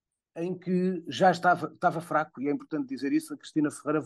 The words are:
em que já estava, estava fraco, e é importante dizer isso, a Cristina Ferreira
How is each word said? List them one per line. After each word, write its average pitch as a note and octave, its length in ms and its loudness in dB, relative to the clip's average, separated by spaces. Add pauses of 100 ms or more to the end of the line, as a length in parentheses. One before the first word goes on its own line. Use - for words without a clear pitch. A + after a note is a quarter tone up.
(360)
em F3 220 -4
que F3+ 500 0
já C#3+ 220 4
estava, F3 420 2
estava D#3+ 300 0
fraco, D#3 400 -4
e C#3+ 80 0
é - 20 0
importante C#3 380 -4
dizer C3+ 240 -4
isso, D#3 200 -2
a C#3 40 -10
Cristina D3 320 -2
Ferreira D3 360 -2